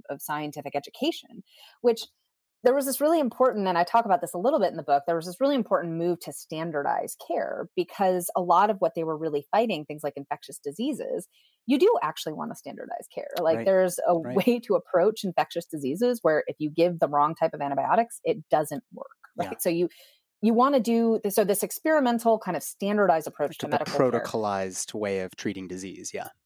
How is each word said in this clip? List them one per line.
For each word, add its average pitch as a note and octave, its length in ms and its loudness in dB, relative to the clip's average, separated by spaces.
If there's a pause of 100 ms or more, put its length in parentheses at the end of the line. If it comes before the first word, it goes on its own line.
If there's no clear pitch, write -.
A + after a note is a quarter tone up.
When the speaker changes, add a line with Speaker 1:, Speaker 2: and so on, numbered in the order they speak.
Speaker 1:
of C#3+ 140 -10
scientific D3+ 520 -8
education, - 680 -6 (400)
which A3+ 180 2 (640)
there B3+ 100 6
was C#4 120 0
this C4+ 140 -4
really D#4 200 4
important, A3+ 480 0
and F3 100 2
I F3 60 4
talk A3+ 200 2
about F#3 160 2
this E3 140 -8
a E3+ 40 -6
little C4 200 2
bit F#3+ 140 2
in - 40 -10
the D#3+ 60 -6
book, C#3+ 240 2
there E3+ 80 0
was E3 120 -2
this F3+ 140 -10
really C#4 140 2
important F3 400 0
move E3+ 280 0
to D3+ 100 -10
standardize - 840 -4 (120)
care - 480 -4
because F#3 580 0
a F#3 80 0
lot F3+ 260 4
of G3+ 120 -2
what E3 160 0
they E3 80 -2
were D#3+ 120 -2
really D3+ 360 -4
fighting, G3+ 320 0
things D3+ 180 -12
like D3 140 -6
infectious C#3+ 420 -10
diseases, F3+ 680 -6 (380)
you C4+ 120 4
do F4 100 6 (140)
actually D#3 300 -4
want D3+ 180 -8
to - 60 -12
standardize - 580 -12
care. - 140 -10 (120)
Like D#3+ 180 2
Speaker 2:
Right. - 60 -4
Speaker 1:
there's F#3 440 4
a F3 40 6
Speaker 2:
Right. E3 320 0
Speaker 1:
way A#3+ 220 2
to G3+ 80 2
approach F#3 480 2
infectious E3+ 440 -2
diseases F3 560 -2
where D#3 260 4
if D3 100 -8
you D3+ 100 -2
give E3 300 2
the E3 80 2
wrong D3 300 2
type D#3+ 180 0
of D#3 60 -8
antibiotics, C#3+ 640 0
it D#3+ 140 0 (120)
doesn't D3+ 320 0 (100)
work, - 140 -14 (300)
right? F3+ 160 -6
Speaker 2:
Yeah. - 80 -12
Speaker 1:
So F#3+ 100 0
you, E3+ 180 0 (540)
you A3 100 4
want B3 220 4
to C4 60 4
do A3+ 420 2
this, G3+ 140 -4
so G#3+ 80 4
this G3 180 0
experimental A#3 800 2
kind F3+ 160 -4
of - 80 -6
standardized G3 640 2
approach D3 220 -4
Speaker 2:
Like - 80 -14
Speaker 1:
to - 80 -6
Speaker 2:
the D3 40 -6
Speaker 1:
medical - 260 -2
care. C3 140 4
Speaker 2:
protocolized G2+ 840 -2
way G2+ 260 -2
of F#2 160 -8
treating F#2+ 320 -6
disease, F2+ 440 -12
yeah. - 180 -8 (160)